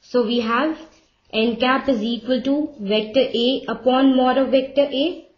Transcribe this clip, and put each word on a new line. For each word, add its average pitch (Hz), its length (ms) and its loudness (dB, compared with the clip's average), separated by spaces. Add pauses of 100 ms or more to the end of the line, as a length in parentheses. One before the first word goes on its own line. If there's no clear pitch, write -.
So 247 240 -2
we 240 180 -2
have 247 360 -2 (540)
n 220 240 0
cap 262 320 0
is 226 160 0
equal 233 380 -2
to 294 360 -2
vector 214 460 0 (160)
A 247 260 0
upon 262 500 2
mod 254 220 2
of 247 140 0
vector 269 300 2
A. 285 560 -2